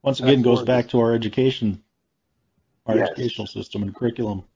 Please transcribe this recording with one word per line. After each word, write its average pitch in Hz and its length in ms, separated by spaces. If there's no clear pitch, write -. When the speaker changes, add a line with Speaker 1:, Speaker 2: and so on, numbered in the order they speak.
Speaker 1:
Once 135 180
Speaker 2:
That's 123 100
Speaker 1:
again, 139 120
goes 120 180
Speaker 2:
where 120 60
Speaker 1:
back 120 200
Speaker 2:
this - 60
Speaker 1:
to 123 80
our 117 140
education, 113 720
our 110 120
Speaker 2:
Yes. 107 120
Speaker 1:
educational 110 380
system 104 360
and 98 120
curriculum. 110 480